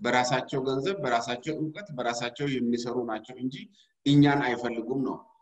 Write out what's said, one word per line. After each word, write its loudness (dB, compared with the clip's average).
በራሳቸው 2
ገንዘብ፣ 0
በራሳቸው -2
እውቀት፣ -6
በራሳቸው -2
የሚሰሩ 0
ናቸው -8
እንጂ -4
እኛን 8
አይፈልጉም -2
ነው። -4